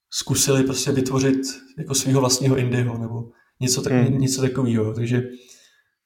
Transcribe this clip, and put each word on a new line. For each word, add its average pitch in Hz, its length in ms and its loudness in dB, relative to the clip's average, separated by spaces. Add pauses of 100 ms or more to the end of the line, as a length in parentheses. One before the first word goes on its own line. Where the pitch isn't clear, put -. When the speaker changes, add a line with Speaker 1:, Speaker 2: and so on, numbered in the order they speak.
(100)
Speaker 1:
zkusili - 540 0
prostě - 280 -2
vytvořit 131 460 0 (400)
jako 156 160 -6
svýho 135 260 2
vlastního 131 360 2
indieho, 123 420 0
nebo 117 260 -6 (360)
něco 127 220 0
tak-, 139 100 -2
Speaker 2:
Hmm. 127 260 4
Speaker 1:
něco 135 220 0
takovýho. 117 540 0
Takže 120 280 0 (840)